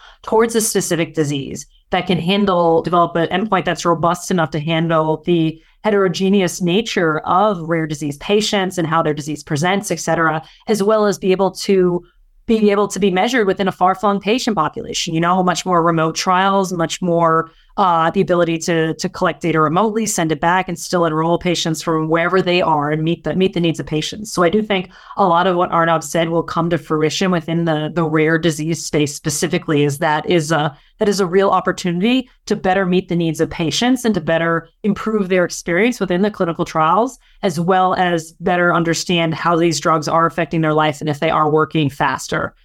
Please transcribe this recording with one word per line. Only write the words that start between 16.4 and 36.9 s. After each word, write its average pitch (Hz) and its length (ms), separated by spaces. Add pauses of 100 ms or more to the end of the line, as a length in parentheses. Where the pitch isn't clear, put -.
much 165 300
more, 165 500 (240)
uh, 170 360
the 196 100
ability 170 360
to, 160 380
to 147 140
collect 170 320
data 160 180
remotely, 208 460
send 165 260
it 151 80
back, 180 300
and 170 100
still 170 260
enroll 160 320
patients 165 440
from 160 280
wherever 170 320
they 180 200
are 151 280
and 156 140
meet 170 220
the, 151 100
meet 190 180
the 175 60
needs 160 220
of 135 40
patients. - 460
So 175 120
I 170 60
do 214 140
think 190 260 (280)
a 196 100
lot 170 180
of 180 120
what 175 140
Arnab 165 320
said 165 260
will 165 120
come 165 280
to 170 80
fruition 156 540
within 165 340
the, 156 280
the 165 120
rare 156 340
disease 160 440
space 147 300
specifically, 160 720
is 143 160
that 156 280
is 165 240
a, 151 240 (220)
that 208 100
is 190 120
a 190 80
real 196 240
opportunity 185 760 (200)
to 208 80
better 196 280
meet 180 260
the 175 60
needs 165 240
of 156 120
patients 240 540
and 214 100
to 175 60
better 165 460 (140)
improve 208 480
their 185 160
experience 196 540
within 185 240
the 208 80
clinical 170 340
trials, 190 540 (240)